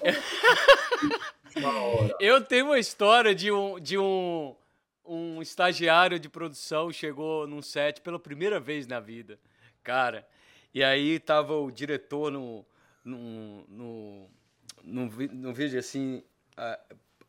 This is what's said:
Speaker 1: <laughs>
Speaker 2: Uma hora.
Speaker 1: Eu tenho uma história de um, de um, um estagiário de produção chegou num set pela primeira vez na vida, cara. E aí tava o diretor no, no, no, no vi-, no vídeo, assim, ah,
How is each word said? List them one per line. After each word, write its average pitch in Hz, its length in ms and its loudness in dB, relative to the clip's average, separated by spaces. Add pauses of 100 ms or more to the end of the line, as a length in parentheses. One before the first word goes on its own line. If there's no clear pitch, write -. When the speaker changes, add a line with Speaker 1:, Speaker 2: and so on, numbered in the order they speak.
Speaker 1:
<laughs> - 1500 2
Speaker 2:
Uma 277 280 0
hora. 233 360 2
Speaker 1:
Eu 233 240 6
tenho 262 240 4
uma 285 120 4
história 214 560 4
de 196 160 -2
um, 196 280 -2
de 160 180 -4
um, 180 580 -2 (500)
um 165 360 -8
estagiário 170 800 4
de 147 100 -14
produção 160 640 -6
chegou 156 560 -6
num 147 140 -12
set 147 400 -4
pela 170 180 -10
primeira 170 400 -4
vez 139 280 -8
na 123 120 -6
vida, 107 400 -18 (440)
cara. 123 440 0 (460)
E 135 100 0
aí 143 360 2
tava 151 360 0
o 139 160 -4
diretor 143 600 -6
no, 120 340 -10 (380)
no, 113 640 -14
no, 104 640 -18 (540)
no 120 260 -8
vi-, 123 200 -8
no 127 240 -12
vídeo, 131 260 -4
assim, 131 440 -8 (340)
ah, 117 220 -10 (500)